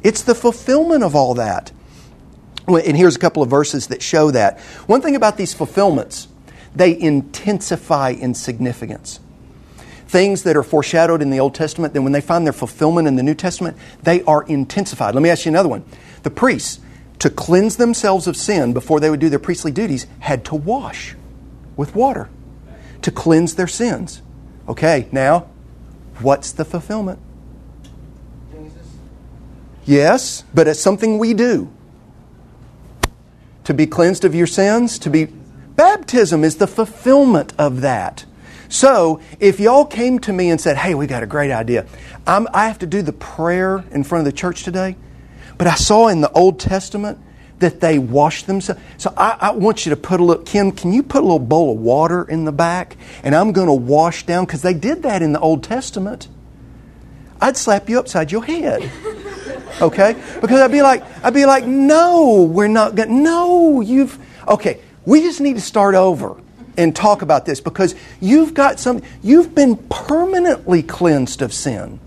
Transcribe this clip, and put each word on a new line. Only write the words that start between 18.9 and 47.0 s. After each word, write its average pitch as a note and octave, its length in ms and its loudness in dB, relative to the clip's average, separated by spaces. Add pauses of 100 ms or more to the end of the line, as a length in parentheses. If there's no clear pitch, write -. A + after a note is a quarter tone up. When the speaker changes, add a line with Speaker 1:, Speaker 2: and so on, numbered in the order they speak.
Speaker 1:
they D#3 100 2
would D3+ 80 -2
do D#3+ 100 0
their D3+ 120 0
priestly E3+ 320 -6
duties, D#3+ 340 -4 (140)
had C3 240 -4
to - 100 -10
wash G3 640 -8 (600)
with C#3+ 200 -6
water A#3+ 320 -2 (720)
to - 80 -2
cleanse E3 460 0
their F#3 100 -4
sins. F3+ 560 -8 (460)
Okay, C#3 420 -2
now, C#3 360 0 (720)
what's C3+ 320 0
the D#3 120 -6
fulfillment? F#3 540 -8 (1300)
Speaker 2:
Jesus. D#3 340 -20 (1000)
Speaker 1:
Yes, D3 600 2 (100)
but D#3+ 140 6
it's D3+ 120 -2
something A3 380 0
we A#3 160 0
do. G#3 340 0 (2000)
To D3 100 -2
be D3+ 120 2
cleansed F3 380 0
of D#3+ 120 2
your E3+ 100 2
sins, G#3+ 540 0
to D3+ 100 -6
be, D#3 160 0 (480)
baptism B3 680 2
is D#3 120 0
the F#3+ 120 0
fulfillment B3 880 2
of C3 220 0
that. B2 440 -4 (440)
So, F#3 520 2 (180)
if G3 220 2
y'all B3+ 240 4
came B3 360 -2
to G#3 120 -6
me F3+ 180 0
and E3 100 0
said, D3 160 0
"Hey, E3+ 200 -2
we C#3 100 -4
got B2 160 -6
a A2+ 40 -8
great C#3 260 -2
idea. A2+ 340 -2 (400)
I'm, G#3 260 0
I G#3 140 2
have A3 140 -8
to F3+ 60 -8
do F#3 140 -4
the D3+ 120 -4
prayer F#3 800 -4
in C#3+ 100 -4
front D#3+ 240 -2
of C#3 60 -2
the - 40 -10
church F3+ 280 -6
today, F#3 320 -6 (600)
but F3 120 2
I D3+ 80 2
saw A3 320 4
in F3 120 2
the D3 120 2
Old F3+ 260 4
Testament G3+ 600 -6 (420)